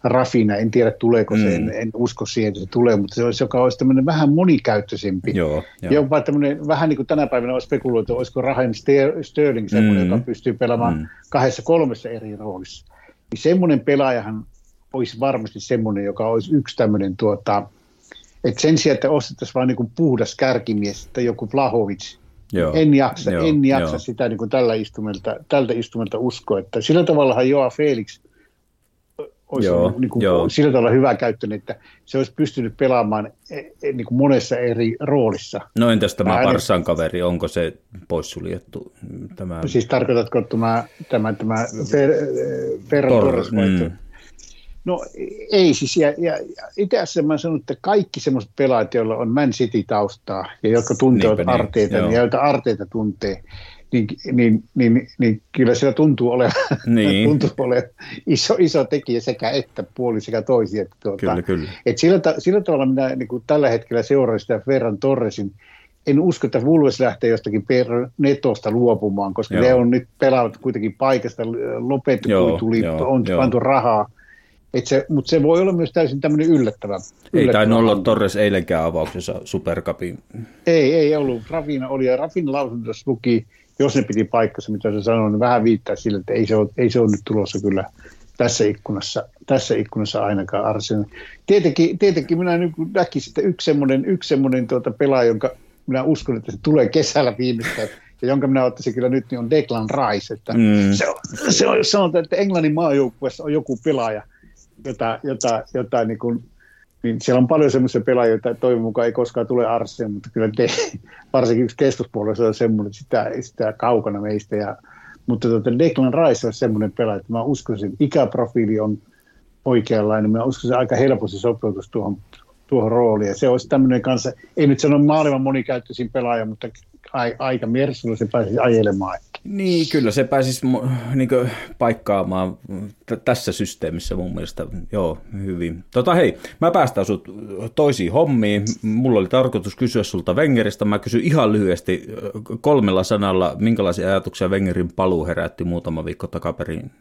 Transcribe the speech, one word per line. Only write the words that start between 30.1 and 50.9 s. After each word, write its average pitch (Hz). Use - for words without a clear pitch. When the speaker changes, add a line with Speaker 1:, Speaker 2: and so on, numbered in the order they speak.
Speaker 2:
joo. 87
Speaker 1:
sillä 147
tavalla 120
hyvä 127
käyttöinen, 107
että -
se -
olisi 135
pystynyt 127
pelaamaan, 110
e, 151
e, 143
niinku 120
monessa 131
eri 117
roolissa. 123
Speaker 2:
No 117
entäs 101
tämä 98
Speaker 1:
Vähän 123
Speaker 2:
Barsan 87
kaveri, 82
onko 87
se 82
poissuljettu? 87
Tämä 92
Speaker 1:
Siis 117
tarkoitatko 120
tämä, 113
tämä, 110
tämä 110
Fer-, 131
Ferran 131
Speaker 2:
Tor-, 107
Speaker 1:
Torres 92
vaihto? 98
Speaker 2:
mm. 82
Speaker 1:
No -
ei 185
siis, -
ja, 156
ja, 170
ja -
itse 202
asiassa 170
mä 151
sanon, 160
että -
kaikki -
semmoiset 131
pelaajat, 131
joilla 113
on 120
Man 135
City-taustaa 104
ja 107
jotka 113